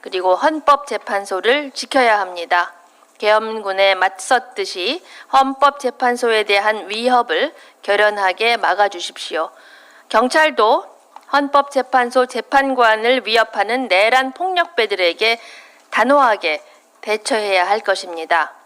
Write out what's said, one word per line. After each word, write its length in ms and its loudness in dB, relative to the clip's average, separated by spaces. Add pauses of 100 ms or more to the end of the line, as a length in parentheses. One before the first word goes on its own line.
그리고 340 -2
헌법재판소를 1400 -2
지켜야 480 0
합니다. 520 -4 (460)
계엄군에 760 0
맞섰듯이 1080 -4 (300)
헌법재판소에 1120 0
대한 460 0
위협을 640 0 (280)
결연하게 760 0
막아주십시오. 920 -4 (580)
경찰도 760 2 (480)
헌법재판소 920 0
재판관을 1000 0
위협하는 600 -2
내란 440 2
폭력배들에게 1080 -2 (500)
단호하게 720 2 (380)
대처해야 680 -2
할 140 0
것입니다. 720 -4 (140)